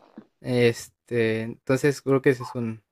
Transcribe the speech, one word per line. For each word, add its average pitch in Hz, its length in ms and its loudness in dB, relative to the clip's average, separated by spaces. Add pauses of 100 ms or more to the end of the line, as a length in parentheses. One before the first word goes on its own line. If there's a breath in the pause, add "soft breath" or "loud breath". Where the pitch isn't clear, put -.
(420)
Este, 117 1040 0
entonces 131 580 -2
creo 135 200 2
que 143 100 4
ese 123 120 0
es - 120 -12
un 113 260 -6 (100)